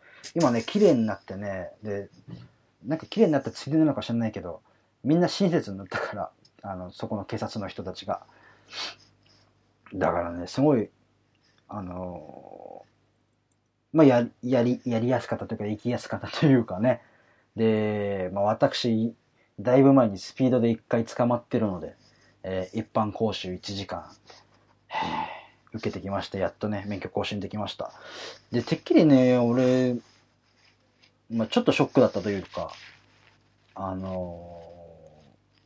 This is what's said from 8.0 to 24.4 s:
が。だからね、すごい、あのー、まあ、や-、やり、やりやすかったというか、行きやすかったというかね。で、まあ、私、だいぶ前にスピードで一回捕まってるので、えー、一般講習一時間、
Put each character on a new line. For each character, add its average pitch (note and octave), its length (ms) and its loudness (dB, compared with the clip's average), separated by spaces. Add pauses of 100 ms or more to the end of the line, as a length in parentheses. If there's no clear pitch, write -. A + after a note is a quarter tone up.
が。 G2 160 -6 (1700)
だ F#2 180 0
か F2 100 -2
ら F2 100 -6
ね、 F2 160 -10
す - 120 -6
ご C#3+ 160 4
い、 G#2+ 140 -2 (800)
あ G#2 160 -12
の F2+ 1000 -14 (1080)
ー、 D3+ 40 4
ま D#3+ 60 8
あ、 C#3+ 40 10
や-、 A#2+ 180 6 (160)
や B2 220 2
り、 A#2+ 220 0
や A#2 140 0
り A#2 80 0
や B2 140 2
す - 60 -14
か A#2 80 -2
っ - 40 -10
た G#2 60 -8
と G#2 80 -8
い G#2+ 40 -6
う - 20 -
か、 G#2 80 -6
行 G#2 160 -4
き A#2+ 80 -2
や A2+ 80 -2
す - 100 -14
か G#2+ 80 -4
っ - 20 -10
た G2+ 80 -10
と - 200 2
い C3+ 80 8
う A#2 100 4
か F2+ 140 -8
ね。 B2 220 2 (540)
で、 G#2 800 0
ま G2+ 80 -2
あ、 - 40 2
私、 A2+ 680 2 (460)
だ B2 180 4
い C3+ 60 8
ぶ C3+ 100 10
前 B2+ 140 8
に G2 100 -4
ス - 160 -14
ピ C3 120 0
ー B2+ 40 2
ド B2 100 4
で A#2 120 4
一 A2+ 180 -2
回 A2+ 160 0
捕 - 220 0
ま A#2+ 100 2
っ A#2 60 -10
て - 160 -2
る A2 80 0
の F#2 120 -4
で、 - 160 -12 (460)
え F#2+ 320 -6
ー、 A2+ 60 -4
一 A2 120 -8
般 G#2+ 200 0
講 G#2+ 220 -2
習 F#2 200 -8
一 G2 220 -10
時 G2 100 -8
間、 - 240 -10 (760)